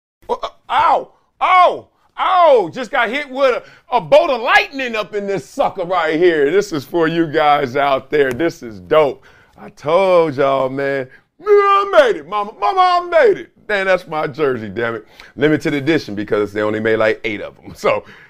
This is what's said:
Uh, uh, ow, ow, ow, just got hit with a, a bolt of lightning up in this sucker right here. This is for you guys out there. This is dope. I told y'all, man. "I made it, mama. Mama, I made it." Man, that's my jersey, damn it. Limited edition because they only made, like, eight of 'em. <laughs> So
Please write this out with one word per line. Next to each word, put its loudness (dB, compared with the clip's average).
Uh, -2
uh, -8
ow, 0
ow, 2
ow, 4
just -10
got 0
hit -6
with 0
a, -10
a 2
bolt 4
of -2
lightning -2
up -6
in -6
this -4
sucker -4
right -2
here. 4
This 0
is -4
for 0
you 0
guys 0
out -2
there. 2
This -4
is -16
dope. 0
I -20
told 2
y'all, 0
man. -6
"I 2
made 4
it, -14
mama. -6
Mama, -2
I 2
made 2
it." -16
Man, -2
that's 0
my -6
jersey, -4
damn -4
it. -12
Limited 0
edition -2
because -2
they -4
only -2
made, 0
like, 0
eight -6
of -14
'em. -20
<laughs> -20
So -2